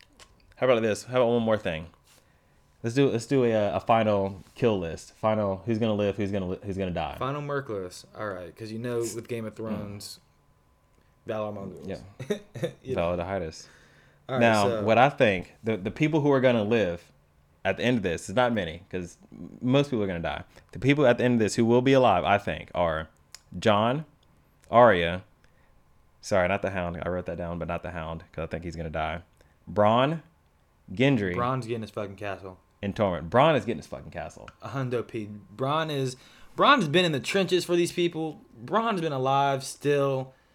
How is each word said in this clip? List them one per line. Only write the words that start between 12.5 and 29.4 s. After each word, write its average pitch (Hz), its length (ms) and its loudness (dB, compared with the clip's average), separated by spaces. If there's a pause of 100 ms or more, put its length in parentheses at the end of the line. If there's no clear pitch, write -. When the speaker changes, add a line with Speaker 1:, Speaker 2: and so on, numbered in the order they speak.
Speaker 2:
<laughs> - 60 -20
You 131 140 -6
know. 87 200 0
Speaker 1:
Valor 87 60 -4
All - 1120 -10
right, 123 40 0
Speaker 2:
Now, 110 240 4
Speaker 1:
so 107 200 0
what 110 140 4
I 131 100 8
think, 104 460 0 (100)
the, 110 120 -2
the 98 140 -6
people 151 300 0
who 143 100 2
are 135 100 4
gonna 120 240 4
live 101 460 0 (540)
at 98 140 0
the 80 40 -4
end 120 140 2
of 104 80 0
this, 82 240 -2
it's 98 80 -4
not 123 180 2
many, 85 360 -4
'cause 90 280 -8 (140)
m-, - 280 -18
most 139 300 2
people 113 140 -2
are - 20 -2
gonna 90 140 -4
die. 78 240 -6 (280)
The - 60 -12
people 143 280 4
at 120 120 6
the 117 60 2
end 123 100 4
of 117 60 4
this 101 160 2
who 120 80 2
will 117 180 4
be 135 100 4
alive, 113 320 6
I 98 140 4
think, 85 360 -6
are 80 340 0 (500)
Jon, 113 460 2 (680)
Arya, 92 540 6 (960)
sorry, 92 280 2
not 98 140 0
the 95 80 -4
Hound. 87 340 -6
I 85 40 -4
wrote 90 180 -4
that 87 120 -8
down, 87 200 -6
but 82 80 -6
not 85 160 -6
the 80 80 -10
Hound, 82 320 -10 (100)
'cause 80 120 -8
I - 20 -8
think 82 180 -8
he's 82 120 -10
gonna 80 140 -8
die. 80 320 -4 (480)